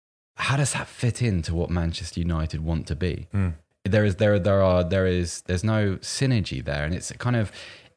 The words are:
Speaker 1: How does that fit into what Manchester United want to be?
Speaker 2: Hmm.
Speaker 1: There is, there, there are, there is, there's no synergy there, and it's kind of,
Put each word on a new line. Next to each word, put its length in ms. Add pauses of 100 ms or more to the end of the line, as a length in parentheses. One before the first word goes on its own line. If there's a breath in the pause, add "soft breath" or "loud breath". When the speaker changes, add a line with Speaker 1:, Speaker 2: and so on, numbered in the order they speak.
(380)
Speaker 1:
How 200
does 160
that 140
fit 340
into 320
what 160
Manchester 500
United 440
want 240
to 80
be? 360
Speaker 2:
Hmm. 180 (340)
Speaker 1:
There 220
is, 100
there, 240
there 240
are, 200
there 220
is, 360
there's 220
no 340
synergy 640
there, 220
and 100
it's 180
kind 220
of, 160 (440 loud breath)